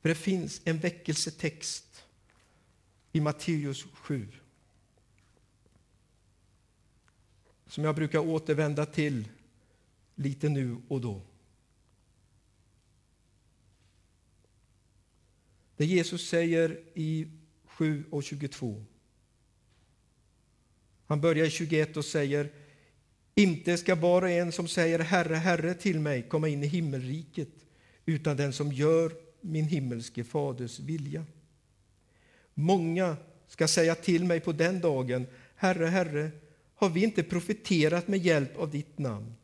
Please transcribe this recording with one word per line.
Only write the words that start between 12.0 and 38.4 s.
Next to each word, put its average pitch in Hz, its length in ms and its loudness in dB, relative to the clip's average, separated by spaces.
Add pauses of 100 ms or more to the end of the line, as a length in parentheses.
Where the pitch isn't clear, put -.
Det 147 100 2
Jesus 175 420 0
säger 165 520 2 (140)
i 156 340 -2 (360)
sju 156 460 -2
och 143 140 -4
tjugotvå. 131 600 -8 (2250)
Han 147 140 0
börjar 160 260 4
i 151 40 2
tjugoett 156 460 0
och 151 80 -2
säger: 147 480 -2 (840)
"Inte 175 420 4
ska 180 180 2
var 175 280 6
och 185 80 2
en 170 220 2
som 170 160 -4
säger, 165 300 2
'Herre, 165 360 2
Herre,' 165 400 0
till 175 260 0
mig 139 280 -2
komma 156 200 0
in 143 160 -2
i - 20 0
himmelriket, 147 840 -4 (580)
utan 156 300 0
den 139 160 -2
som 147 200 -4
gör 160 400 2 (280)
min 156 240 -2
himmelske 123 600 -4
faders 127 540 -4
vilja. 151 480 -6 (1300)
Många 170 600 2 (300)
ska - 220 0
säga 165 260 4
till 170 300 2
mig 170 160 2
på 170 120 -2
den 170 280 0
dagen, 127 460 0 (300)
'Herre, 180 300 2
Herre, 160 440 0 (440)
har 202 140 2
vi 180 160 2
inte 208 180 2
profeterat 175 840 0
med 196 100 2
hjälp 160 380 2